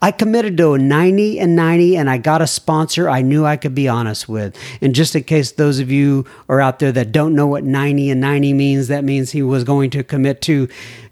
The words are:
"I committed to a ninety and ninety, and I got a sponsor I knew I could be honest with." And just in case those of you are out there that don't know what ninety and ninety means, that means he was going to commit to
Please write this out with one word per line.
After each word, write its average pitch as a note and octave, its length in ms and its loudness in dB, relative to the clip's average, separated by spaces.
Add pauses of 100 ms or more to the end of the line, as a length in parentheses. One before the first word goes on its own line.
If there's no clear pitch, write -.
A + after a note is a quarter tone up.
"I G3 100 2
committed A3 440 0
to D#3 200 4
a C3+ 40 2
ninety F3+ 640 2
and E3+ 160 2
ninety, E3+ 400 2
and C#3+ 120 0
I C3 100 0
got D#3 220 0
a D#3 60 0
sponsor D#3+ 640 -2
I C3 120 0
knew C#3+ 240 2
I D3 120 0
could C3 180 -6
be C#3 140 0
honest A2+ 400 -4
with." G#2 260 -6 (240)
And C3+ 160 0
just D#3 180 0
in D3 120 -2
case D3 260 0
those D3 280 0
of C3 120 -4
you C#3 320 2 (240)
are C3+ 140 2
out C3 180 0
there C3+ 140 0
that A#2 180 -2
don't D#3 240 0
know D3 120 2
what C#3+ 180 -2
ninety C#3 440 0
and C3 120 0
ninety C#3 320 2
means, C#3 340 0
that C#3+ 160 -2
means C3+ 280 -2
he C#3+ 120 -2
was C3 220 0
going C#3 240 0
to C3+ 160 -6
commit C#3 380 -2
to C#3 260 0 (420)